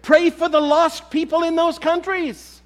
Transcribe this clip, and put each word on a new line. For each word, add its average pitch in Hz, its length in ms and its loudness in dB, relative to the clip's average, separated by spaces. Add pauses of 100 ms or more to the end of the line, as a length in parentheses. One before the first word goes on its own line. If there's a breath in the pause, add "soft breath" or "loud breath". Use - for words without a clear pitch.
Pray 330 280 4
for 330 200 -4
the 302 120 2
lost 311 480 0
people 320 340 -2
in 330 120 -2
those 330 240 0
countries. 339 880 -6